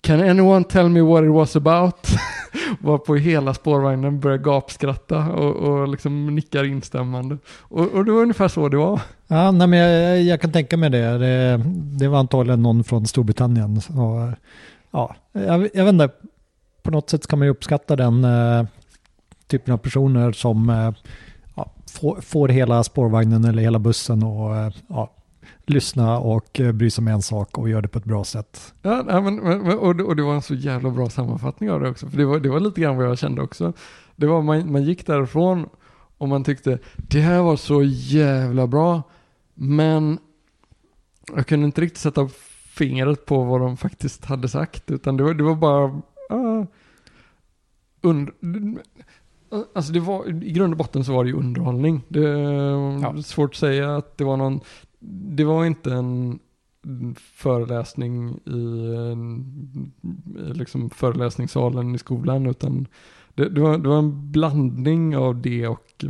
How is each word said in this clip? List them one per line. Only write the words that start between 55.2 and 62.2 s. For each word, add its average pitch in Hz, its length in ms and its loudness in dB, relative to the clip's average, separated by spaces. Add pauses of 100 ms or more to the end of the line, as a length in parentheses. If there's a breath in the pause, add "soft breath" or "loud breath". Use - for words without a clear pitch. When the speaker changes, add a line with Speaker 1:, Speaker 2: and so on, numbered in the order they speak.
Speaker 1:
var 160 200 0
inte 156 300 -4
en 123 440 -6 (800)
föreläsning 120 1300 -6
i 117 500 -8 (180)
en, 117 400 -10 (840)
i - 160 -10
liksom 123 360 -8
föreläsningssalen 123 1040 -4
i 123 40 -8
skolan, 131 480 -4